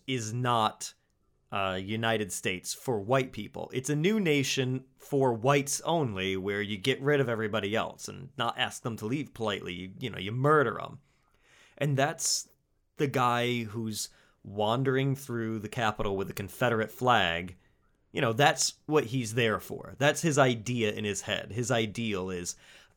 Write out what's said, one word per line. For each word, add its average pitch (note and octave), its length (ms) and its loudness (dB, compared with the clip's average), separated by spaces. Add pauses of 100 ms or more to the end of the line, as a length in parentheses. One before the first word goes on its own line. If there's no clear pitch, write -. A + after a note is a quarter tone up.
is A#2 280 -4
not, A#2+ 580 2 (600)
uh, F#2+ 280 0
United A2 520 0
States - 420 -4
for A#2+ 240 -2
white B2+ 340 0
people. - 400 -10
It's B2+ 160 -4
a D3 60 0
new F3+ 240 2
nation C#3 680 2 (140)
for C3+ 340 2
whites C3+ 500 2
only, G#2 540 0
where G2+ 240 0
you G#2 160 -2
get C3 240 0
rid C#3 200 4
of B2 80 0
everybody G#2+ 480 0
else - 320 -2
and F#2+ 280 -14
not A#2 220 -2
ask A#2 240 -2
them A#2 140 -4
to G#2+ 100 -6
leave C3 260 -4
politely. G2 400 -4
You, F2+ 180 -10 (100)
you B2+ 100 -6
know, F#2+ 80 -8
you F#2+ 140 -4
murder B2+ 500 4
'em. D#2+ 160 -12 (800)
And C#3 180 0
that's D3+ 520 0 (480)
the D#3 100 0
guy A#2+ 560 2
who's A2 460 -6 (340)
wandering C3 720 2
through A2+ 460 -4
the G#2 80 -6
Capitol G#2 480 0
with F#2+ 140 -2
a - 40 -10
Confederate A2 560 0
flag. F#2 640 2 (560)
You - 80 -4
know, A#2+ 120 2
that's C#3+ 420 2 (120)
what D3 180 4
he's A2+ 300 -4
there A2+ 260 2
for. - 380 -12
That's D3 240 2
his D#3 160 2
idea A#2+ 540 2
in G#2 120 -6
his G2+ 180 -2
head. F#2 300 -4
His A#2 180 -2
ideal G#2+ 600 0
is, F2+ 260 -6 (400)